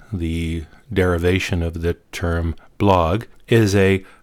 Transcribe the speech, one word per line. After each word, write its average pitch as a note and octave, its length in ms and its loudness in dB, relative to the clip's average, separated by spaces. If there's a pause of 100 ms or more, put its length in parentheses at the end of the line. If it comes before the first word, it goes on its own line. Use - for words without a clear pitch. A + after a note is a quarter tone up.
(140)
the E2 500 -4 (300)
derivation F2+ 680 0
of E2+ 200 -6
the E2+ 140 -2 (180)
term E2+ 420 -4 (220)
blog, F#2+ 480 2 (240)
"is A2 260 4
a F#2+ 300 2 (180)